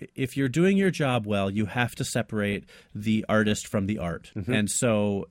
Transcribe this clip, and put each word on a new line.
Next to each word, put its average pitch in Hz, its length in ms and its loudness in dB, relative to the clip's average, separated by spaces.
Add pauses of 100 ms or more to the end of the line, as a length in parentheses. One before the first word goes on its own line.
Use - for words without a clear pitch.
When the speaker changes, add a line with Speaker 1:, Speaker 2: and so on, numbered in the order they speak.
Speaker 1:
i-, - 140 -14
if 135 240 -4
you're 139 100 2
doing 180 300 4
your 196 120 4
job 127 360 0
well, 98 240 0
you 104 160 0
have 120 300 -2
to 135 80 -4
separate 104 600 -4 (300)
the 107 340 0
artist 107 380 2
from 98 220 -2
the 107 100 -2
art. - 360 -6
Speaker 2:
Mm-hmm. 104 200 -6
Speaker 1:
And 104 160 2
so 104 600 0